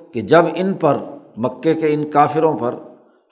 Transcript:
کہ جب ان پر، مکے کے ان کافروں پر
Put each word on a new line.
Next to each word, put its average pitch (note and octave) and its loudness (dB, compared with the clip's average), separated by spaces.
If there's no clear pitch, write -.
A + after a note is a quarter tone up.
کہ A#2+ -6
جب D3 4
ان F#3 -2
پر، C#3+ 2
مکے B2+ -2
کے D#3 0
ان D3+ -4
کافروں D3+ 2
پر A#2 -4